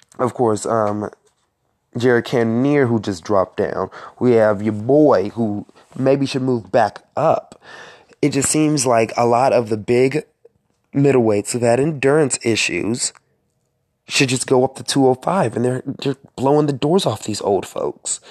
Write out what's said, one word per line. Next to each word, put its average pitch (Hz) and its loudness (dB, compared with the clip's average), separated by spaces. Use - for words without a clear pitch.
of 123 -2
course, 110 -2
um, 104 -2
Jared 120 2
Cannonier, 127 0
who 117 0
just 95 -6
dropped 95 -2
down. 95 -4
We 123 2
have 107 2
your 107 -2
boy, 113 2
who 104 -4
maybe 135 0
should 135 -4
move 127 -4
back 113 0
up. - -2
It 147 2
just 135 -2
seems 151 0
like 113 2
a 120 0
lot 120 2
of 113 2
the 110 -2
big 123 0
middleweights 127 2
who've 123 -4
had 120 2
endurance 143 0
issues 110 -2
should 135 0
just 127 -4
go 127 4
up 131 -4
to - -14
two 135 0
oh 127 4
five, 160 -2
and 117 -2
they're, 127 -4
they're 135 -6
blowing 147 2
the 143 0
doors 147 0
off 113 -4
these 104 -6
old 98 0
folks. - -8